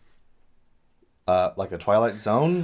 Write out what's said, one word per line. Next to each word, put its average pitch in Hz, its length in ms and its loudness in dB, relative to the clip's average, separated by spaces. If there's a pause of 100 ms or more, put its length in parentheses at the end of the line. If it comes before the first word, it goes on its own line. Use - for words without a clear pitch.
(1300)
Uh, 92 280 2
like 95 140 -6
the 90 80 -8
Twilight 107 420 2
Zone? 156 440 0